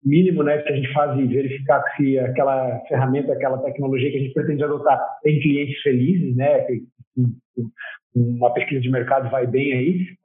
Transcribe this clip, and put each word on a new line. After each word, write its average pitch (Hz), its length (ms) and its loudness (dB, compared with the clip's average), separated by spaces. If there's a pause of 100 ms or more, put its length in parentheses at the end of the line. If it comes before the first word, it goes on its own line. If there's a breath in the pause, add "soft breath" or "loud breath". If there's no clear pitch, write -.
mínimo, 160 380 4
né, 147 160 2
que - 140 -4
a 135 40 0
gente 127 160 -4
faz 147 260 0
e 135 80 0
verificar 135 560 0 (140)
se 135 220 2
aquela 131 680 0
ferramenta, 135 440 0
aquela 131 260 -2
tecnologia 135 520 -2
que 143 80 -4
a - 20 0
gente 131 140 -6
pretende 143 280 -2
adotar 147 380 2 (220)
tem 151 180 2
clientes 143 400 0
felizes, 135 560 2
né, 139 240 2
que, - 220 -4 (320)
que, 123 480 -2 (520 loud breath)
uma 120 380 2
pesquisa 131 280 -2
de 127 100 -2
mercado 127 400 0
vai 127 160 0
bem 135 260 0
aí. 175 340 0 (180)